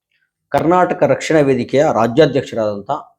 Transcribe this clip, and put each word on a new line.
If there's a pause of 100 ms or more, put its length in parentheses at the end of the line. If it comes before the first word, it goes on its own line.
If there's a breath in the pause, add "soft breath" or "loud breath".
(480)
ಕರ್ನಾಟಕ
ರಕ್ಷಣಾ
ವೇದಿಕೆಯ
ರಾಜ್ಯಾಧ್ಯಕ್ಷರಾದಂಥ (280)